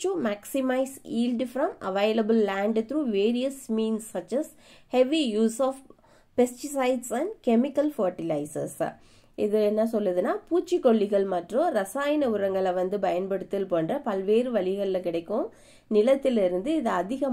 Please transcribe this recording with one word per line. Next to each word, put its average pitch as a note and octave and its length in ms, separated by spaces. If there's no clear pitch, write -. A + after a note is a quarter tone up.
to F#4 80
maximize C4 640
yield A#3+ 260
from D4+ 180
available A3 500
land G3+ 260
through D4 220
various A#3+ 460
means A3 340
such F#3+ 220
as D4+ 160
heavy C4 300
use A3+ 200
of C4+ 80
pesticides B3+ 760
and D4 200
chemical C4+ 500
fertilizers. D#3 880
இது G#3+ 300
என்ன G#3+ 240
சொல்லுதுன்னா, G#3 400
பூச்சிக்கொல்லிகள் A3+ 840
மற்றும் G3+ 420
ரசாயன C#4+ 560
உரங்களை F#3+ 440
வந்து F#3 320
பயன்படுத்தல் F#3+ 640
போன்ற E3 220
பல்வேறு G#3 440
வழிகளில் F#3+ 540
கிடைக்கும் F3 420
நிலத்திலிருந்து A3 840
இது A#3 240
அதிக C4 340